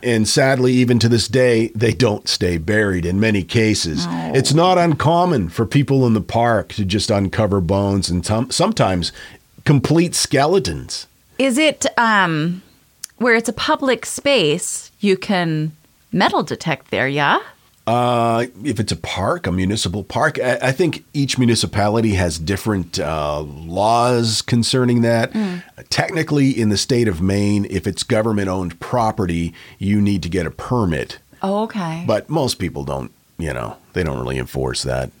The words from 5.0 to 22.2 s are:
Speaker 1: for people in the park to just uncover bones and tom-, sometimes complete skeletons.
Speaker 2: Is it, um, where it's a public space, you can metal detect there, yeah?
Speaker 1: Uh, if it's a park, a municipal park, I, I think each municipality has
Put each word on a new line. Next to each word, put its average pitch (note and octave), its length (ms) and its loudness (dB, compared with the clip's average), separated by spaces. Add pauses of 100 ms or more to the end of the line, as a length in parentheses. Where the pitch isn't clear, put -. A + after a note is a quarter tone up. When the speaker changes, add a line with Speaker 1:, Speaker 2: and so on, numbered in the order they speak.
Speaker 1:
for A2+ 160 -2
people C3+ 400 2
in A#2 80 4
the G#2 80 2
park A#2 520 0
to G2+ 120 -2
just F#2+ 240 -2
uncover G2+ 500 2
bones G2 480 0
and F2 160 -2
tom-, A2 260 -2
sometimes A2+ 600 0 (540)
complete D#3 480 4
skeletons. C#3 920 0 (320)
Speaker 2:
Is B3+ 200 2
it, D#4 260 2 (140)
um, F3+ 640 2 (560)
where A#3 160 4
it's A#3 160 0
a A3+ 40 -4
public C#4 520 0
space, F#3 840 -2 (100)
you F#3+ 180 2
can D#3+ 540 -2 (400)
metal A3+ 300 2
detect C#3+ 480 -6
there, A2 180 0
yeah? D3 320 0 (460)
Speaker 1:
Uh, A#2 600 2 (160)
if G#2+ 160 -4
it's G#2+ 140 -2
a F2+ 40 -6
park, B2+ 520 -4
a F2+ 40 -2
municipal F#2+ 520 -2
park, D3 340 -2
I, B2 200 0 (100)
I C3+ 40 2
think D#3+ 300 -2 (100)
each C#3 260 -2
municipality A2 760 2
has F2 240 0